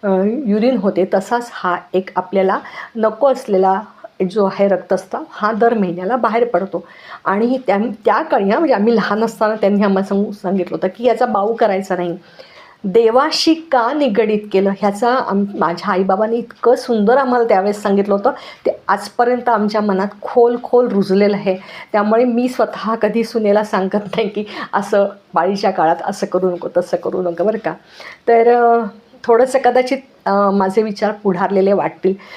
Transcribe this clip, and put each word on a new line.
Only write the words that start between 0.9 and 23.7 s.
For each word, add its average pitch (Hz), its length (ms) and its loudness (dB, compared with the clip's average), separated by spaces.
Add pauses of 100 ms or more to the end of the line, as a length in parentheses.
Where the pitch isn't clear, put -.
तसाच 233 380 -2
हा 180 240 -4 (180)
एक 190 220 -2
आपल्याला 196 420 0 (380)
नको 220 360 2
असलेला 190 480 0 (500)
जो 202 140 0
आहे 196 240 0
रक्तस्राव 185 640 -2
हा 214 220 -2
दर 233 220 2
महिन्याला 185 420 -2
बाहेर 233 280 2
पडतो. 190 440 -4 (360)
आणि 233 420 0
त्या, 196 120 2 (260)
त्या 220 180 2
काळी, 214 280 0
हां, 233 80 2
म्हणजे 302 160 2
आम्ही 220 220 2
लहान 208 280 0
असताना 220 300 -2
त्यांनी 202 280 2
आम्हाला 196 240 2
सांगू, 202 260 -2
सांगितलं 180 440 -4
होतं 185 120 -2
की 226 160 -8
याचा 240 220 2
बाऊ 214 280 0
करायचा 196 420 0
नाही. 175 220 -4 (640)
देवाशी 233 720 2
का 254 380 0
निगडीत 214 480 0 (120)
केलं 190 180 2
ह्याचा 202 440 0
आम-, 202 300 0 (100)
माझ्या 175 380 -4
आईबाबांनी 196 440 0
इतकं 233 380 0
सुंदर 233 420 2
आम्हाला 247 280 2
त्यावेळेस 208 380 0
सांगितलं 202 320 2
होतं, 202 160 0 (360)
ते - 220 -4
आजपर्यंत 240 600 0
आमच्या 214 320 0
मनात 196 260 0 (160)
खोल 240 400 2
खोल 247 260 2
रुजलेलं 196 480 2
आहे. 185 200 -2 (360)
त्यामुळे 214 320 2
मी 247 240 0
स्वतः 220 460 -2
कधी 226 300 0
सुनेला 214 400 0
सांगत 196 300 -2